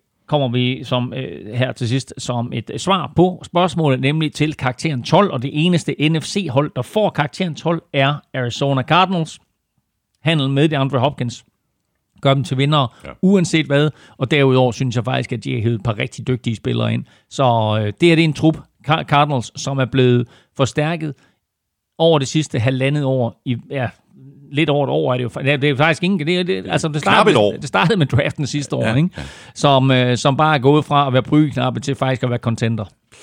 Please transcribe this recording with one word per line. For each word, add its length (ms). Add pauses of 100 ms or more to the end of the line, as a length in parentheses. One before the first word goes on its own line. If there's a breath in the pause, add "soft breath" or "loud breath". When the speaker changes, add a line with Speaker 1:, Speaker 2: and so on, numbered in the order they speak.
(280)
Speaker 1:
kommer 200
vi 360
som, 320
øh, 380
her 180
til 160
sidst 300
som 340
et, 200
øh, 60
svar 380
på 280
spørgsmålet, 560
nemlig 320
til 220
karakteren 480
tolv, 300
og 100
det 100
eneste 560
N 120
F 40
C-hold, 520
der 60
får 280
karakteren 440
tolv, 280 (100)
er 220 (200)
Arizona 480
Cardinals. 560 (840)
Handel 260
med 200
DeAndre 300
Hopkins 460 (760)
gør 140
dem 100
til 140
vindere, 300 (160 loud breath)
Speaker 2:
Ja. 60 (120)
Speaker 1:
uanset 440
hvad, 240 (280 loud breath)
og 120
derudover 420
synes 240
jeg 80
faktisk, 280
at 120
de 100
har 60
hevet 140
et 80
par 160
rigtig 300
dygtige 280
spillere 380
ind. 100 (260 soft breath)
Så, 500
øh, 60 (140)
det 80
her, 60
det 60
er 40
en 80
trup, 260 (300)
Car-, 160
Cardinals, 560
som 180
er 60
blevet 440 (280 soft breath)
forstærket 580 (840 soft breath)
over 200
det 100
sidste 300
halvandet 460
år 400
i, 120 (140)
ja, 180 (640)
lidt 180
over 160
et 40
år 220
er 40
det 80
jo 40
fa-, 180
ja, 100
det 140
er 60
faktisk 260
ingen... 240
Det 120
er, 40
det, 260
altså, 200
det 140
Speaker 2:
Knap 120
Speaker 1:
startede 180
Speaker 2:
et 60
år. 140
Speaker 1:
det 160
startede 300
med 80
draften 400
sidste 300
år, 100
Speaker 2:
Ja, 80
Speaker 1:
ikke? 220
Speaker 2:
ja. 60 (320 loud breath)
Speaker 1:
Som, 360
øh, 260
som 200
bare 180
er 40
gået 260
fra 220
at 60
være 100
prygeknappe 580
til 140
faktisk 280
at 80
være 80
contender. 460 (380 loud breath)